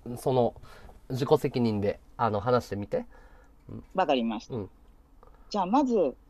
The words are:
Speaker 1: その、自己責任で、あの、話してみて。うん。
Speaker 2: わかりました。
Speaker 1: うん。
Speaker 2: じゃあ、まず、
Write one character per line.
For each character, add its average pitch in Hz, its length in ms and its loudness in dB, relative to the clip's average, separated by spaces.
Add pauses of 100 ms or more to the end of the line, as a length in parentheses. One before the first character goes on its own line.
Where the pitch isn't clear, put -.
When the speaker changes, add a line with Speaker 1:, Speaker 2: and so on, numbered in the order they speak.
(160)
Speaker 1:
そ 135 160 0
の、 120 220 4 (560)
自 135 160 -2
己 151 120 6
責 131 220 -2
任 107 220 2
で、 98 180 -2 (160)
あ 113 140 2
の、 104 100 0
話 120 240 2
し - 60 -18
て - 60 -6
み 101 100 -6
て。 - 180 -4 (640)
う 113 60 -12
ん。 110 100 -14 (100)
Speaker 2:
わ 185 120 0
か 147 80 4
り 123 100 0
ま 113 160 -4
し - 60 -18
た。 - 100 -10
Speaker 1:
う 107 40 -6
ん。 92 100 -10 (800)
Speaker 2:
じ 214 80 -4
ゃ 190 40 2
あ、 180 40 -2
ま 262 180 2
ず、 196 300 2 (160)